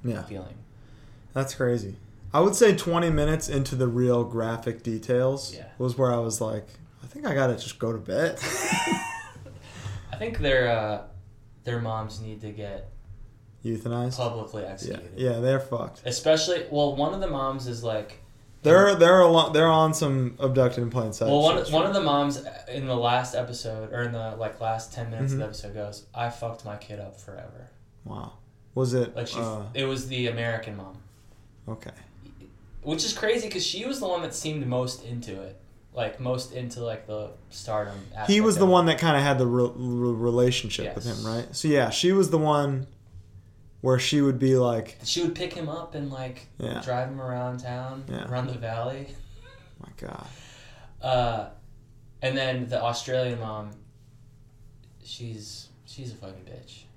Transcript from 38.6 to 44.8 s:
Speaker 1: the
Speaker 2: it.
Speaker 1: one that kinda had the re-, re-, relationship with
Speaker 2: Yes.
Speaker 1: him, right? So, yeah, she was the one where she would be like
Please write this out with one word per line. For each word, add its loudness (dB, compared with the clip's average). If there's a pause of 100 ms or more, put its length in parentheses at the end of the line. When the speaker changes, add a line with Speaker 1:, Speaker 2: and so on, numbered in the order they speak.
Speaker 1:
the 8
Speaker 2:
it. 6
Speaker 1:
one 8
that 4
kinda 4
had 4
the 4
re-, 2
re-, 0
relationship 2
with -8
Speaker 2:
Yes. -4
Speaker 1:
him, -6
right? -6
So, -2
yeah, 4
she 2
was 4
the 4
one 2 (920)
where 4
she 2
would 4
be 6
like 2